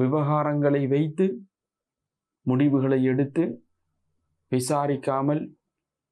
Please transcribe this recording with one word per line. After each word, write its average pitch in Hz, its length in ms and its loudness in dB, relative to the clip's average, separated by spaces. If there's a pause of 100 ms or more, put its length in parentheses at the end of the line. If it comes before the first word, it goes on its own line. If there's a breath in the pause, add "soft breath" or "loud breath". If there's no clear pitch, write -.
விவகாரங்களை 147 840 0
வைத்து 156 600 0 (960)
முடிவுகளை 135 580 2
எடுத்து 139 640 -2 (840)
விசாரிக்காமல் 143 1040 -2 (560)